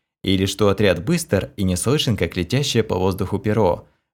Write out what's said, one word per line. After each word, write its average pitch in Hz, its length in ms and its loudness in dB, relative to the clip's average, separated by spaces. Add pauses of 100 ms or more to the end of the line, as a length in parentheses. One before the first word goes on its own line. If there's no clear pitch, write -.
(240)
Или 95 220 2
что 101 240 2
отряд 92 340 2
быстр 131 520 -2
и 101 60 -4
не 92 140 2
слышен, 123 400 0
как 85 200 -2
летящее 120 460 0
по 92 140 -4
воздуху 95 420 -2
перо. 104 480 0 (280)